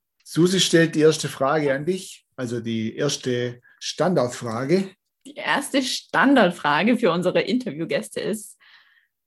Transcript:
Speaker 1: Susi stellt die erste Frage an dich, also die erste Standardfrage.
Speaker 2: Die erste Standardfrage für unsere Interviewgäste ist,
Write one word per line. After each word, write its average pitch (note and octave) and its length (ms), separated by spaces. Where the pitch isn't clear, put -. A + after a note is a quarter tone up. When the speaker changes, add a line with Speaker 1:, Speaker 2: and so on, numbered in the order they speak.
Speaker 1:
Susi F3+ 360
stellt E3 360
die D#3 60
erste D3+ 280
Frage C#3+ 440
an D3 120
dich, F#3 400
also A#2+ 240
die A2+ 360
erste B2 640
Standardfrage. C#3 1080
Speaker 2:
Die - 100
erste E3+ 480
Standardfrage F#3 1120
für F3 140
unsere E3+ 300
Interviewgäste E3 800
ist, - 380